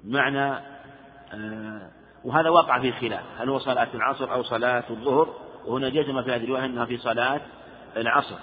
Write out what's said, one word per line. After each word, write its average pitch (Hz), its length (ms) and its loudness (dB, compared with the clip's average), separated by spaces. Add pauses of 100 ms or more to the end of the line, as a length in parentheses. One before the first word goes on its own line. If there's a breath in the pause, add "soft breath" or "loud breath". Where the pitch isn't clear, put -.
معنى، 139 580 2 (680)
آه، 107 580 -10 (340)
وهذا 151 240 4
وقع 156 320 6
فيه 127 120 2
خلاف، 107 300 -4 (160)
هل 120 100 -2
هو 135 100 2
صلاة 123 360 0
العصر 127 380 -2
أو 127 100 0
صلاة 120 480 0
الظهر؟ 131 440 2 (320)
وهنا 131 220 0
جزم 139 340 0
في 127 100 -2
هذه 117 120 0
الرواية 131 200 0
أنها 120 200 -2
في 120 120 -4
صلاة 123 440 0 (560)
العصر 113 460 2